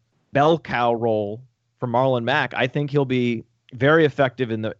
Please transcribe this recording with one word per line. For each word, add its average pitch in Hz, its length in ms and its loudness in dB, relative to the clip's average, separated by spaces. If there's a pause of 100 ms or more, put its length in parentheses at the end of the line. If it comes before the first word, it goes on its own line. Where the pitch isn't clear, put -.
(340)
bell 151 240 2
cow 120 380 -2
role 110 460 -4 (380)
for 127 80 -6
Marlon 123 360 0
Mack, 131 320 -2
I 120 100 0
think 147 240 -4
he'll 143 160 0
be 123 380 -2 (300)
very 147 300 4
effective 131 480 0
in 110 120 -4
the, 110 160 -6